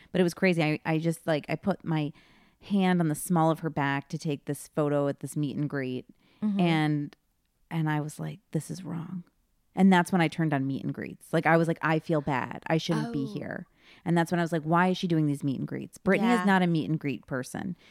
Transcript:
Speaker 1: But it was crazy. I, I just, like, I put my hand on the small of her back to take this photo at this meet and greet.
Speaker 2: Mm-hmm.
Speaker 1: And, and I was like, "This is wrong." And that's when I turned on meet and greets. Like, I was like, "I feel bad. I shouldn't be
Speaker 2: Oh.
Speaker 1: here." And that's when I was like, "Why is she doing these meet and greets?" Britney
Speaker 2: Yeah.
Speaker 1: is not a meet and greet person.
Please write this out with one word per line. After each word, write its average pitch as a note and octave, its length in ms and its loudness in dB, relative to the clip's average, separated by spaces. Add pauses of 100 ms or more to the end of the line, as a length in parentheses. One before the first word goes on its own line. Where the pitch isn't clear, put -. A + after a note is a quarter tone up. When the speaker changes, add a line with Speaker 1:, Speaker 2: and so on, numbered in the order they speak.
(120)
Speaker 1:
But - 100 0
it - 20 6
was E3+ 100 0
crazy. F3+ 300 2
I, D3+ 220 0
I D#3+ 140 0
just, E3 260 -2
like, D3+ 240 0
I D3+ 60 -4
put - 300 -4
my D#3 260 -2 (520)
hand F#3 380 2
on E3 60 2
the D3+ 80 0
small E3 340 2
of D#3 100 0
her D#3+ 100 -4
back C#3 400 -2
to D#3+ 80 -6
take D3 280 -6
this - 300 -8
photo C#3+ 320 2
at C#3 140 -4
this - 160 -8
meet D3 180 -2
and C#3+ 140 -2
greet. B2+ 360 -6 (380)
Speaker 2:
Mm-hmm. G3+ 160 0
Speaker 1:
And, D#3 560 2 (560)
and D#3+ 180 -2
I D3+ 120 0
was D3+ 180 -8
like, D#3 200 -10 (120)
"This D#3 180 -4
is F3 140 -10
wrong." F3 400 -10 (520)
And F#3+ 180 8
that's F3 180 4
when F3+ 100 4
I D#3+ 60 4
turned D#3 280 -2
on C3+ 100 0
meet C3+ 180 -4
and C#3 100 -4
greets. - 380 -14
Like, D#3 140 2
I D#3+ 100 6
was E3 120 4
like, E3 140 0
"I D#3 180 2
feel D#3 220 0
bad. - 460 -4
I D#3+ 100 2
shouldn't D#3 360 -2
be C#3+ 160 -4
Speaker 2:
Oh. G3+ 40 -14
Speaker 1:
here." - 320 -10 (400)
And F3 120 2
that's E3 140 2
when F3 80 2
I E3+ 40 2
was D#3+ 80 -2
like, D#3+ 120 -2
"Why E3+ 240 4
is F#3 100 2
she F#3+ 100 -2
doing D#3+ 200 4
these C#3+ 160 -2
meet C#3 160 -2
and - 80 -6
greets?" - 300 -10
Britney F#3+ 240 2
Speaker 2:
Yeah. A#3 200 4
Speaker 1:
is F#3 60 0
not F#3+ 140 6
a F3+ 60 4
meet D#3+ 220 0
and D#3 100 0
greet C#3 280 -6
person. - 480 -6 (160)